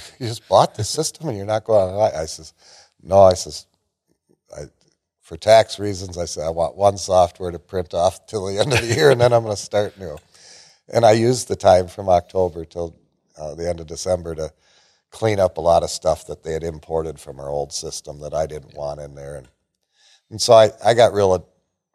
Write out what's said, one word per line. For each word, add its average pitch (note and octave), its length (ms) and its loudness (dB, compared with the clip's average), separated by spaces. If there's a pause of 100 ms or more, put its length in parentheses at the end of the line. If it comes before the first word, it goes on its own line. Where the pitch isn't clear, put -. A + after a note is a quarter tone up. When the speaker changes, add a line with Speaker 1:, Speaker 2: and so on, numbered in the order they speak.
(200)
Speaker 1:
you B2+ 80 -8
just A2+ 200 -10
bought B2 280 2
the - 80 -6
system - 460 -8
and A2+ 80 -6
you're G2 80 -10
not G#2+ 180 -4
going F#2+ 320 2
live?" G#2 180 0
I D#2+ 120 -6
says, - 280 -16 (480)
"No," F#2 220 4
I F#2 100 8
says, D#2+ 320 -12 (920)
"I, D2 100 -16 (560)
for - 140 -20
tax G#2+ 440 2
reasons," G2 380 -8
I F2 80 -6
said, D#2 200 -8
"I D#2+ 60 -4
want D#2+ 240 -4
one G2 240 4
software F2+ 520 0
to E2+ 80 -8
print F2+ 360 -8
off F2+ 320 -2
till G2+ 180 -6
the G2 140 -4
end G#2+ 140 0
of A2+ 80 2
the A#2 140 -2
year, D3 160 6
and B2 80 4
then A#2+ 140 4
I'm A#2 100 4
gonna G#2+ 120 -6
start G#2 420 -4
new." F2 180 -12 (760)
And A#2 160 0
I G#2+ 80 8
used A#2 340 0
the G2+ 80 -6
time F#2 320 4
from G2 200 -14
October F2 580 0
till, E2+ 300 -10 (420)
uh, D2+ 180 -12
the E2 120 -8
end E2+ 120 -6
of E2 80 -16
December E2+ 480 -6
to D#2 180 -10 (560)
clean G#2+ 300 -2
up F#2 180 0
a D#2+ 40 -6
lot E2 220 4
of E2+ 60 -4
stuff - 380 -4
that D2+ 160 -14
they D#2+ 100 -8
had D#2+ 100 -8
imported D#2+ 560 -8
from C#2 200 -18
our C#2 100 -12
old C#2+ 240 -8
system D2+ 460 -14
that D2 140 -12
I D#2 120 -2
didn't D2 280 -12
Speaker 2:
Yeah. C#2+ 60 -20
Speaker 1:
want D2 220 -10
in C#2+ 140 -16
there. C#2+ 220 -16
And, C2 100 -20 (840)
and A2 120 -12
so A#2+ 120 4
I, A2 180 8 (140)
I A2 80 4
got A2 200 4
real F#2+ 320 0 (500)